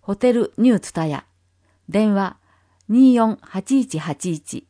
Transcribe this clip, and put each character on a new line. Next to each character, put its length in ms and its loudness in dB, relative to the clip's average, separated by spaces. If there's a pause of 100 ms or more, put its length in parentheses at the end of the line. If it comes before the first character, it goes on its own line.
ホ 160 -8
テ 160 0
ル 240 -2
ニ 160 4
ュ 40 2
ー 40 0
ツ 140 -18
タ 120 -4
ヤ。 200 -8 (640)
電 240 0
話、 240 -4 (500)
二 260 6
四 280 0
八 380 -4
一 180 -6
八 340 -8
一。 380 -12